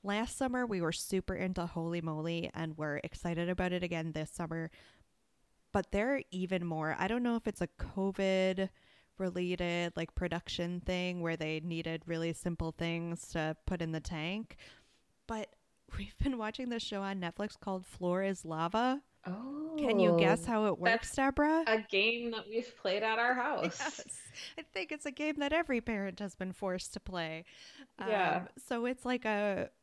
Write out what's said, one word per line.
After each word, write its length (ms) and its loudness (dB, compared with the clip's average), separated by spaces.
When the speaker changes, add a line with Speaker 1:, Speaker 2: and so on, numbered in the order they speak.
Speaker 1:
Last 340 -2
summer, 300 0
we 160 0
were 100 2
super 440 -2
into 320 -2
Holy 340 -4
Moly 540 -2
and 200 -4
we're 280 -2
excited 460 -2
about 220 0
it 120 0
again 300 -2
this 180 -4
summer. 400 -4
But 200 0
they're 400 2
even 340 0
more, 320 -2
I 100 0
don't 160 2
know 120 4
if 120 -2
it's 140 -2
a 60 0
covid 880 2
related, 760 0
like, 200 -4
production 680 -2
thing 400 -2
where 160 0
they 220 -2
needed 480 -4
really 260 0
simple 380 -4
things 580 -4
to 260 -2
put 120 -2
in 120 -2
the 80 -2
tank, 560 -6
but 220 -6
<laughs> 80 -8
we've 200 -8
been 220 2
watching 300 -4
this 140 -2
show 200 -4
on 160 -2
Netflix 400 -4
called 260 -4
Floor 380 0
is 220 0
Lava. 560 2
Speaker 2:
Oh, 520 -6
Speaker 1:
Can 220 4
you 200 8
guess 260 6
how 200 4
it 140 4
works, 120 6
Speaker 2:
that's 60 -6
Speaker 1:
Deborah? 520 4
Speaker 2:
a 220 4
game 420 2
that 180 -6
we've 320 -4
played 220 2
at 160 2
our 160 4
house. 440 0
Speaker 1:
<laughs> 0 -
Yes. 240 -4
I 60 -10
think 180 -4
it's 140 -8
a 60 -4
game 260 0
that 160 2
every 280 4
parent 380 -4
has 160 -6
been 160 -4
forced 420 -4
to 60 -8
play. 460 -6
Speaker 2:
Yeah. 420 2
Speaker 1:
Um, 60 -8
so 200 -2
it's 180 -4
like 200 0
a 440 2